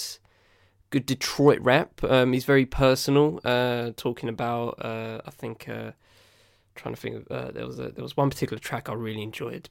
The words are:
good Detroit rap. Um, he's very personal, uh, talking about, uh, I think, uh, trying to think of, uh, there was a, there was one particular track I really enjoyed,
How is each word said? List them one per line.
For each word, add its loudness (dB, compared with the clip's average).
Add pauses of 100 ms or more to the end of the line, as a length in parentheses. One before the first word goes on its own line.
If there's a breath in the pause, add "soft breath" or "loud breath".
(920)
good 0
Detroit 4
rap. 2
Um, 6
he's 0
very 6
personal, 4
uh, 0
talking -4
about, -4
uh, -8
I -14
think, -12
uh, -10 (840 soft breath)
trying -8
to -16
think -8
of, -14
uh, -8
there -10
was -12
a, -8
there -12
was -8
one 4
particular -6
track -8
I -8
really -6
enjoyed, -10